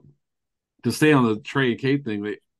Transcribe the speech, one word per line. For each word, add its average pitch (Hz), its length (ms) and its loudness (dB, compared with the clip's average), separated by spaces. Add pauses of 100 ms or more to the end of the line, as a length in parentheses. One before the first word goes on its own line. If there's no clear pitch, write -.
(840)
to 117 80 0
stay 151 200 4
on 131 120 6
the 107 160 -2
Trey 131 320 -2
and 107 80 -6
Cade 139 240 -2
thing, 104 180 -6
like, 104 200 -8 (160)